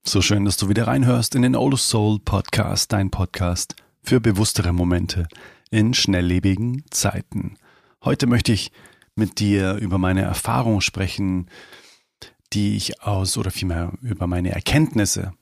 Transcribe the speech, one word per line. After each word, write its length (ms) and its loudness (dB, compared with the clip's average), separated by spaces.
So 160 2
schön, 220 2
dass 140 0
du 100 -2
wieder 180 2
reinhörst 480 2
in 100 2
den 120 2
Oldest 320 0
Soul 320 2
Podcast, 720 -2
dein 180 0
Podcast 680 -2
für 180 2
bewusstere 540 2
Momente 560 0
in 220 2
schnelllebigen 960 0
Zeiten. 640 -4
Heute 240 0
möchte 240 2
ich 220 -2
mit 240 -2
dir 360 2
über 220 -2
meine 240 2
Erfahrung 600 0
sprechen, 680 -4
die 240 0
ich 260 -6
aus, 360 -2
oder 120 -2
vielmehr 520 -4
über 260 -4
meine 240 -2
Erkenntnisse 920 0